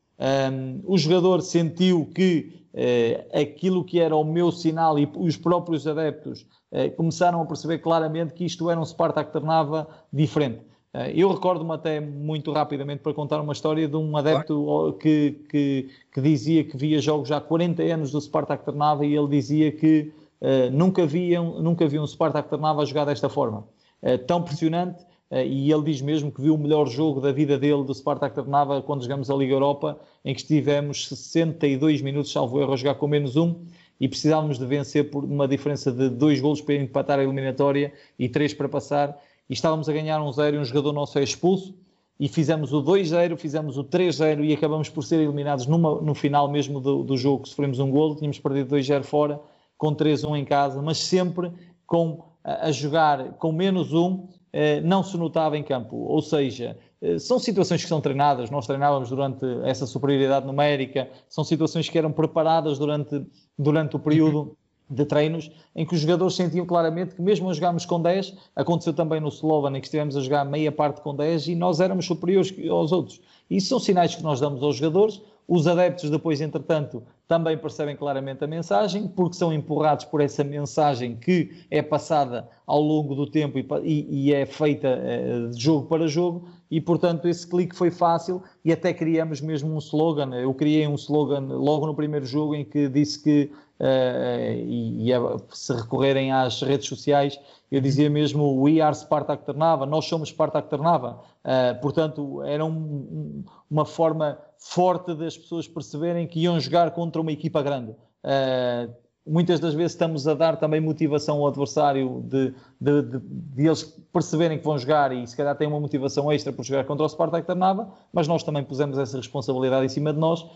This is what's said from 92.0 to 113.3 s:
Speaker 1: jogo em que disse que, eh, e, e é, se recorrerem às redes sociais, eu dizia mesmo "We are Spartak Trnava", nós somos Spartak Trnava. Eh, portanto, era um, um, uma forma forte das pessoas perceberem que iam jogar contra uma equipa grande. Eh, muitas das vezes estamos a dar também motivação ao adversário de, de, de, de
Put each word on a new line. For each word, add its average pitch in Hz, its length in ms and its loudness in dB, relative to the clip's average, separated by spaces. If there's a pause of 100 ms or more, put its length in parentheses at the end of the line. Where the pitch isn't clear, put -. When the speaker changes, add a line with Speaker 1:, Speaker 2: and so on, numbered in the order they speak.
Speaker 1:
jogo 147 300 -2
em 143 100 -6
que 143 240 0
disse 143 320 0
que, 147 300 4 (280)
eh, 123 840 0
e, 117 400 -4
e 120 80 2
é, 127 40 4 (360)
se - 200 -6
recorrerem 131 580 0
às 131 300 0
redes 139 260 0
sociais, 143 520 0 (320)
eu 135 100 2
dizia 139 280 2
mesmo 147 520 2
"We 156 200 6
are 151 140 4
Spartak 147 500 -4
Trnava", 147 400 0
nós 156 200 0
somos 160 240 -4
Spartak 151 400 -2
Trnava. 147 500 0 (240)
Eh, 127 320 2
portanto, 143 680 -4
era 147 220 -2
um, 160 60 -4
um, 151 720 -8 (260)
uma 151 160 2
forma 156 520 0 (200)
forte 180 560 0
das 156 240 -8
pessoas 165 300 -8
perceberem 165 580 -4
que 160 140 -6
iam 170 200 2
jogar 165 320 2
contra 165 300 -4
uma 160 100 -2
equipa 151 300 -2
grande. 131 320 -4 (300)
Eh, 127 640 0 (400)
muitas 170 320 2
das 156 140 -2
vezes 165 180 0
estamos 160 360 -2
a 156 60 4
dar 160 240 2
também 156 220 0
motivação 151 580 0
ao 147 100 2
adversário 135 800 0
de, 131 260 0 (260)
de, 143 220 4
de, 123 200 -8
de 135 440 -4